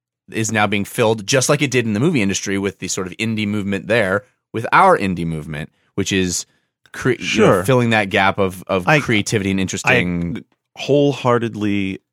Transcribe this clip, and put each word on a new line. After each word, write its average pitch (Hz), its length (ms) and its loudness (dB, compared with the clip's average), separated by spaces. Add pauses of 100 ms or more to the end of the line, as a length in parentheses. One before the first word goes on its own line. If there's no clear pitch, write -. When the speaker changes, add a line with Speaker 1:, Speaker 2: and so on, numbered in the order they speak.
(320)
Speaker 1:
is 110 200 -2
now 107 160 2
being 101 180 0
filled, 110 400 0
just 127 240 0
like 147 140 2
it 135 80 0
did 123 140 2
in 110 80 -2
the 101 60 0
movie 147 220 2
industry 98 380 -2
with 98 200 -4
the 95 80 -8
sort 92 200 -6
of 87 60 -12
indie 110 340 -2
movement 101 400 -4
there, 101 360 2 (300)
with 113 180 -6
our 185 260 6
indie 87 280 -2
movement, 78 460 -8 (240)
which 98 160 -2
is 92 340 -2 (480)
cre-, - 180 -2
you - 60 -2
know, - 60 -12
Speaker 2:
Sure. 143 400 4
Speaker 1:
filling 123 280 2
that 107 180 2
gap 98 280 2
of, 92 300 -2
of 92 200 0
Speaker 2:
I, 156 120 4
Speaker 1:
creativity 101 500 0
and 95 100 0
interesting 90 800 -2
Speaker 2:
I - 420 -20
wholeheartedly 117 1200 0 (120)